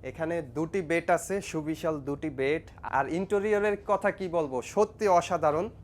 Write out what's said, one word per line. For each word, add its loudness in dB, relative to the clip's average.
এখানে -4
দুটি -4
বেড 0
আছে, 2
সুবিশাল -4
দুটি -4
বেড। 0
আর 0
ইন্টেরিয়রের 2
কথা 2
কি -6
বলবো, 0
সত্যি 0
অসাধারণ। 4